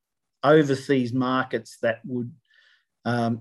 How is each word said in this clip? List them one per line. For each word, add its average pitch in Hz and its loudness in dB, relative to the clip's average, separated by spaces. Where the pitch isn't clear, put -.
overseas 135 2
markets 127 -4
that 113 -2
would, 123 -8
um, 117 -2